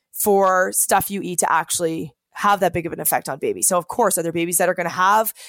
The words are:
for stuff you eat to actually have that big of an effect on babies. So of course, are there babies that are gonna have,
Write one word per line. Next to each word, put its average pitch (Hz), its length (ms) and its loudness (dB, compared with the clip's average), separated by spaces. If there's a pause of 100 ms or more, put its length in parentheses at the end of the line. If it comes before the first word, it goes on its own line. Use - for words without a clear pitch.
(120)
for 196 640 2
stuff - 360 0
you 196 140 -6
eat 175 160 -4
to - 120 0
actually 165 640 -2 (200)
have 202 260 2
that 180 120 2
big 170 140 -4
of 160 80 -6
an 170 60 -10
effect - 280 -2
on 139 120 -8
babies. - 280 -2
So 180 120 2
of 170 80 -8
course, 208 320 2
are - 40 -2
there 165 80 -2
babies 170 280 -2
that 180 100 4
are 180 60 0
gonna 170 140 -4
have, 208 440 2 (160)